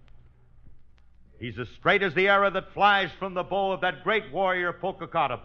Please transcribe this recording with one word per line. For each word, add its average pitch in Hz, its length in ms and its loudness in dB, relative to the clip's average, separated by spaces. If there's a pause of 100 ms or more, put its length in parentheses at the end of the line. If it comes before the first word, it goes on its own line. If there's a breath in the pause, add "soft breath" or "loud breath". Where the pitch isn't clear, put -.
(1400)
He's 113 180 -12
as 120 120 -8
straight 190 340 2
as 180 100 -2
the 185 140 2
arrow 196 240 4
that 185 220 -6
flies 196 440 4
from 190 160 -8
the 180 100 -2
bow 190 280 -2
of 180 100 -4
that 180 220 -2
great 208 280 -2
warrior 180 420 -2
Pocahontas 165 720 -4